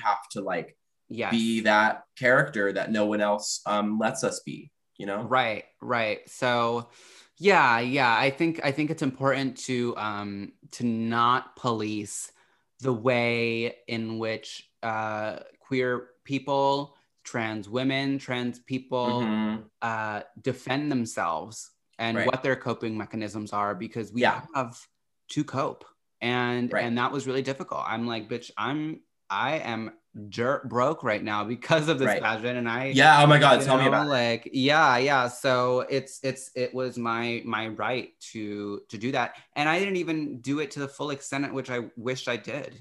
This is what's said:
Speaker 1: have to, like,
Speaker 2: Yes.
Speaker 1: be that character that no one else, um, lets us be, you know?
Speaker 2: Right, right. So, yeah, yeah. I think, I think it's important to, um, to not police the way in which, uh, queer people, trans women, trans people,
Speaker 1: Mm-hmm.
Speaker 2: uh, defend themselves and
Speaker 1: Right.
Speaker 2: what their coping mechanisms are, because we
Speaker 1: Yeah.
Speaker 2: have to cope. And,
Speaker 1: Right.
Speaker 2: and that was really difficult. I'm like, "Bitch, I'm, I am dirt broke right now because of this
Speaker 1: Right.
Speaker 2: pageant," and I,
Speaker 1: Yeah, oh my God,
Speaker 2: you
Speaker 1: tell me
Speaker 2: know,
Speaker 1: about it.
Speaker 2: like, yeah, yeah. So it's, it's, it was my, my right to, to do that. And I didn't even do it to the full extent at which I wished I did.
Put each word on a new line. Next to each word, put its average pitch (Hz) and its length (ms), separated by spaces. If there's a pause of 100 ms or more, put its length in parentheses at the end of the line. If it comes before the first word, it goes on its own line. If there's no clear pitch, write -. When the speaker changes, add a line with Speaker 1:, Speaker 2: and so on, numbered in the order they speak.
Speaker 1:
have 104 280
to, 107 100
like, 90 340 (340)
Speaker 2:
Yes. 110 220
Speaker 1:
be 113 300
that 107 420 (140)
character 123 560
that 95 180
no 107 140
one 107 160
else, - 440
um, 104 320
lets 110 280
us - 200
be, - 260 (260)
you 101 80
know? 101 180
Speaker 2:
Right, 117 400 (180)
right. 117 480
So, 120 600 (480)
yeah, 151 420
yeah. 123 380
I 135 120
think, 165 340
I 143 100
think 151 180
it's 156 120
important 135 560
to, 120 360
um, 104 560 (200)
to - 140
not 117 720
police 107 760 (500)
the 131 100
way 117 840 (100)
in 113 320
which, 110 500 (140)
uh, 107 560 (220)
queer 123 480 (160)
people, 139 680 (280)
trans 110 460
women, 135 500
trans 123 400
people, 123 600
Speaker 1:
Mm-hmm. 107 400 (200)
Speaker 2:
uh, 110 400 (200)
defend 131 500
themselves 107 800 (280)
and 113 180
Speaker 1:
Right. 98 80
Speaker 2:
what 127 180
their 131 120
coping 113 420
mechanisms 104 560
are, 104 220
because 98 360
we 120 100
Speaker 1:
Yeah. - 200 (140)
Speaker 2:
have 120 220 (520)
to 151 140
cope. 139 420 (360)
And, 123 520
Speaker 1:
Right. - 100
Speaker 2:
and 120 140
that 127 140
was 135 160
really 131 160
difficult. 135 420
I'm 113 220
like, 113 220
"Bitch, 120 280
I'm, 151 440 (280)
I 117 300
am 113 320 (380)
dirt 123 400
broke 127 340
right 104 200
now 104 200
because 151 460
of 143 100
this 131 80
Speaker 1:
Right. 101 140
Speaker 2:
pageant," 113 360
and 120 120
I, 123 160
Speaker 1:
Yeah, 143 380
oh 147 40
my 147 120
God, 139 200
Speaker 2:
you 135 60
Speaker 1:
tell 135 120
me 135 60
Speaker 2:
know, 131 60
Speaker 1:
about 113 180
it. - 20
Speaker 2:
like, 120 440
yeah, 139 440
yeah. 131 300
So 127 600
it's, 135 340
it's, 131 320
it 127 180
was 127 240
my, 117 480
my 110 220
right 110 500 (140)
to, 104 580
to 113 80
do 117 140
that. 123 240 (200)
And 147 120
I 160 120
didn't 196 180
even 156 440
do 139 180
it 147 120
to 147 80
the 139 80
full 143 240
extent 139 340
at - 80
which 131 160
I 120 280
wished 127 320
I 120 80
did. - 440